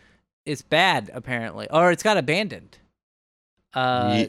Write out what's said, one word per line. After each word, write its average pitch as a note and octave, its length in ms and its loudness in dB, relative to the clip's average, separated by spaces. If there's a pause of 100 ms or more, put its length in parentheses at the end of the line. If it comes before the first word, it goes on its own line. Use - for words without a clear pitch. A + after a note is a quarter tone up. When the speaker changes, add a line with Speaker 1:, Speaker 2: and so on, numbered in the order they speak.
(440)
Speaker 1:
is - 180 -8
bad, D#3 520 0
apparently, A2+ 560 -8
or E3+ 200 4
it's E3+ 120 0
got G#3+ 140 2
abandoned. D3+ 600 -4 (960)
Uh, B2 420 0
Speaker 2:
Ye-, A2 120 2